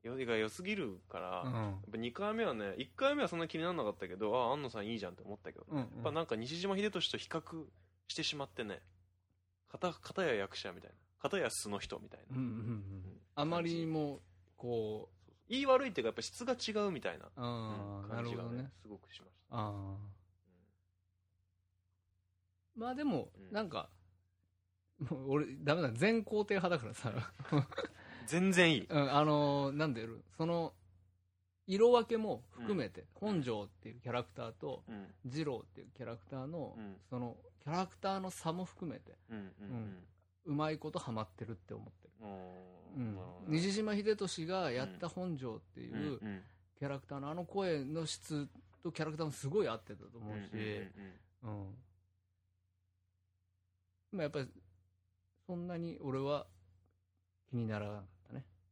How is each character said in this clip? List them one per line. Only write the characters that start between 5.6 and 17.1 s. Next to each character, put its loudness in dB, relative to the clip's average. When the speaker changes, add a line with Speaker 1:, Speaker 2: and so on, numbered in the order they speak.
Speaker 2:
う -4
ん 2
う 2
ん。 0
Speaker 1:
や -4
っ -6
ぱ 0
な 0
ん -2
か 0
西 -4
島 2
秀 2
俊 0
と -4
比 -8
較 -6
し -6
て -2
し 0
ま -4
っ -20
て -6
ね、 -6
片-、 -2
片 0
や 6
役 2
者 -4
み -12
た -18
い -18
な、 -20
片 2
や 4
素 -4
の 0
人 -6
み -14
た -16
い -20
な。 -6
Speaker 2:
う 0
ん 0
う 0
ん -2
う -
ん。 -4
Speaker 1:
う -4
ん。 -8
Speaker 2:
あ 0
ま 2
り 0
に 0
も、 0
こ -2
う。 -20
Speaker 1:
そ -20
う -20
そ -20
う。 -20
言 0
い 2
悪 8
い 0
っ -6
て 0
い 2
う 2
か、 6
や 4
っ -8
ぱ -2
質 -6
が 2
違 2
う 2
み -2
た -2